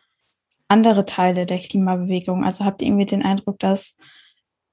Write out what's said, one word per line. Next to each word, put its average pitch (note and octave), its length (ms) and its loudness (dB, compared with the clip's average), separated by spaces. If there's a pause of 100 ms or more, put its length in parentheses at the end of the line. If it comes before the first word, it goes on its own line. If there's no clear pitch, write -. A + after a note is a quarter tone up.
(680)
andere G#3 380 4
Teile F3+ 400 0
der F3+ 120 -4
Klimabewegung? F#3 880 -2
Also F#3+ 220 -2
habt G3 160 -4
ihr - 60 -2
irgendwie G3+ 180 2
den G3 180 -2
Eindruck, G3 360 -2
dass, G3 360 -2 (760)